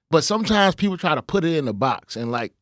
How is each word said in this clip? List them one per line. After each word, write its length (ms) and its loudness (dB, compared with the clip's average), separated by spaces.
But 140 4
sometimes 520 2
people 220 -2
try 180 0
to 60 -4
put 240 -2
it 120 0
in 100 -2
a 60 -2
box 420 -4
and, 160 -6
like, 300 -6